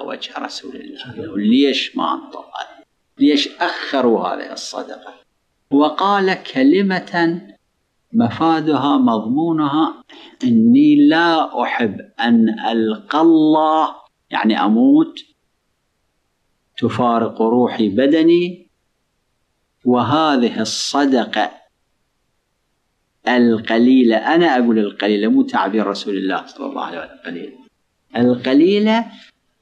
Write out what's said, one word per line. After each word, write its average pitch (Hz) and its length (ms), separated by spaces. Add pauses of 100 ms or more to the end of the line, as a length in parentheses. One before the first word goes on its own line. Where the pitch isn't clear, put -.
وجه - 320
رسول - 380
الله، - 380
أنه - 240
ليش 123 580
ما 85 180
أنطقت؟ - 540 (500)
ليش 143 300
أخروا 117 800
هذه 95 240
الصدقة؟ 90 600 (560)
وقال 185 720
كلمة 170 1000 (680)
مفادها، 143 880
مضمونها: 143 1040 (400)
"إني 143 640
لا 160 540
أحب 117 380 (200)
أن 113 400
ألقى 110 600
الله"، 156 720 (360)
يعني - 340
أموت، 135 560 (1600)
"تفارق 117 680
روحي 113 460
بدني، 165 840 (1120)
وهذه 123 760
الصدقة 117 920 (1800)
القليلة"، 120 880
أنا 170 300
أقول 120 320
القليلة، 104 500
مو 135 140
تعبير 104 440
رسول 101 300
الله 95 300
صلى - 200
الله - 180
عليه 85 140
وسلم، - 200
"القليلة، - 400 (580)
القليلة 165 960 (500)